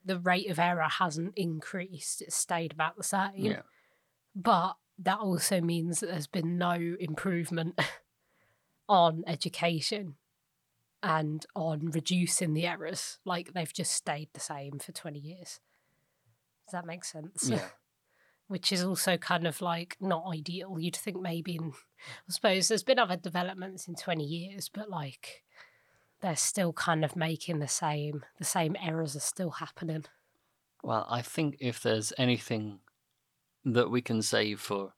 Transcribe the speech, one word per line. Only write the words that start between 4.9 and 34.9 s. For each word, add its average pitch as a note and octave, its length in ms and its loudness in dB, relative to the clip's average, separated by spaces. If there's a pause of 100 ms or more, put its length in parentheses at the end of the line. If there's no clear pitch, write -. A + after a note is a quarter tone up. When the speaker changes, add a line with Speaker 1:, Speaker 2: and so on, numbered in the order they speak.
Speaker 1:
that F#3+ 220 2
also F#3 420 2
means E3+ 380 0
that G#3 80 -4
there's D#3+ 200 -4
been F3 300 0
no F3 420 2
improvement E3+ 800 -2 (540)
<laughs> - 560 -20
on E3+ 380 8
education E3+ 880 0 (880)
and D#3 420 0 (100)
on D#3+ 360 0
reducing E3+ 600 2
the E3 140 2
errors. E3 580 -6
Like, F3 280 -4
they've E3+ 200 -4
just - 200 -2
stayed D3+ 400 -2
the - 60 -16
same C#3+ 400 -8
for - 120 -12
twenty D3 280 -8
years. E3 400 -14 (1080)
Does - 60 -12
that F3 120 -6
make E3+ 180 -10
sense? D#3+ 460 -4
Speaker 2:
Yeah. G#3 180 2 (380)
Speaker 1:
<laughs> - 420 -20
Which - 240 -2
is F3+ 120 0
also F3+ 340 2
kind E3+ 300 0
of, D#3 140 -2
like, E3+ 400 -2
not F3+ 300 0
ideal. E3+ 460 -6
You'd E3+ 180 -2
think F3+ 260 -6
maybe E3+ 340 -4
in, D#3+ 180 -6
I - 580 -16
suppose F#3+ 360 4
there's G#3+ 160 4
been B3+ 160 6
other F3+ 180 6
developments F#3 680 -4
in E3+ 80 -8
twenty D#3+ 300 0
years, F3 460 -6
but, G#3 180 -8
like, D3 540 -8 (800)
they're F3 140 0
still F3 380 2
kind D#3 300 4
of C#3+ 120 0
making D#3+ 440 0
the C#3+ 80 0
same, D3 560 0 (140)
the D#3+ 80 -6
same E3 360 2
errors D#3+ 340 -2
are D3 60 -4
still F3 300 -2
happening. D#3+ 540 -6 (800)
Speaker 2:
Well, A2+ 260 2
I A#2+ 120 0
think D3 380 0
if B2 220 -2
there's A2 360 2
anything A2 640 2 (840)
that A#2+ 260 4
we B2 120 4
can A2+ 200 2
say G#2+ 340 2
for G2 420 -4